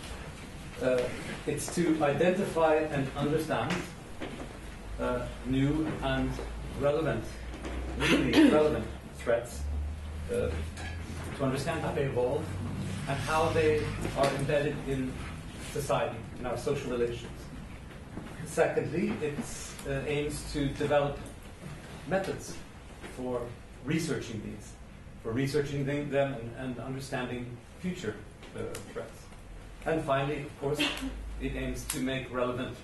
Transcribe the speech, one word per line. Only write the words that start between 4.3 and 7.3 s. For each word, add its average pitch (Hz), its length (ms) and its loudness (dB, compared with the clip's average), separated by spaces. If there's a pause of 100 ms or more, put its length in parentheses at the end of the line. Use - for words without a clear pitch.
uh, 123 260 0 (220)
new 139 440 4 (120)
and 131 260 2 (500)
relevant, 143 440 4 (720)